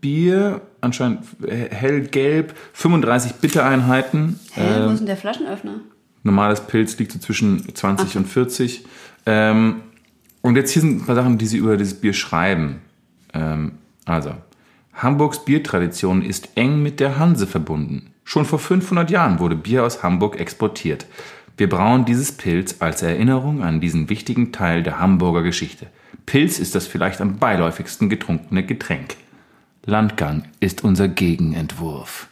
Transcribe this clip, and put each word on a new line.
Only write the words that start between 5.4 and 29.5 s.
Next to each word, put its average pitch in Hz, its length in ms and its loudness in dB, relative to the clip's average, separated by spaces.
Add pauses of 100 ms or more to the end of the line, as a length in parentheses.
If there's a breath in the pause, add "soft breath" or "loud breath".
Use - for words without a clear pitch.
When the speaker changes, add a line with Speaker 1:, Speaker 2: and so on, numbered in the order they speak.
Speaker 1:
normales 104 380 2
Pilz - 380 0
liegt 107 140 -4
so - 60 -10
zwischen - 560 0
zwanzig 98 380 0
Speaker 2:
Ach. - 40 -4
Speaker 1:
und 95 120 0
vierzig. 127 560 -2 (400 loud breath)
Ähm, 110 520 2 (680)
und 123 140 4
jetzt 135 140 2
hier 160 120 4
sind 151 200 2
ein - 40 -8
paar 127 80 0
Sachen, 120 240 2
die 110 80 0
sie 107 100 -2
über 107 200 2
dieses 98 240 0
Bier 104 120 2
schreiben. 82 680 -2 (500)
Ähm, 78 400 -4 (320)
also, 78 280 -4 (640 soft breath)
Hamburgs 143 500 0
Biertradition 95 760 0
ist - 340 -6
eng 143 260 2
mit 147 180 -4
der 135 180 0
Hanse 175 280 4
verbunden. 73 680 -6 (100)
Schon 151 220 0
vor 143 140 -2
fünfhundert 180 520 0
Jahren 143 300 2
wurde 82 160 2
Bier 110 280 0
aus 120 180 -2
Hamburg 92 360 2
exportiert. - 680 -4 (500 loud breath)
Wir 101 120 2
brauen 113 360 4
dieses 120 280 0
Pilz 92 480 -2
als 82 220 -2
Erinnerung 127 600 0
an 82 180 0
diesen 80 300 -2
wichtigen 117 420 -2
Teil 85 300 0
der 82 180 -4
Hamburger 90 420 4
Geschichte. - 440 -4 (400 loud breath)
Pilz 160 320 2
ist - 160 -6
das 90 120 -2
vielleicht 90 340 -2
am 98 180 -2
beiläufigsten 92 720 0
getrunkene 90 540 -2
Getränk. - 520 -8 (720 soft breath)